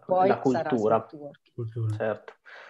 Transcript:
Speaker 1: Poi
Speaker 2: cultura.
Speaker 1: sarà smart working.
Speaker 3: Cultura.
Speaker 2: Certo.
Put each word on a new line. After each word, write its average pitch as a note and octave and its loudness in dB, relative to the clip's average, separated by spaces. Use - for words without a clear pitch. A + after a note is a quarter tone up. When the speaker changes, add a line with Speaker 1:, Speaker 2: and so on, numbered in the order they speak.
Speaker 1:
Poi F#3 2
Speaker 2:
cultura. B2+ 2
Speaker 1:
sarà D3+ -2
smart A2+ 2
working. - -20
Speaker 3:
Cultura. A2+ -6
Speaker 2:
Certo. A2 -6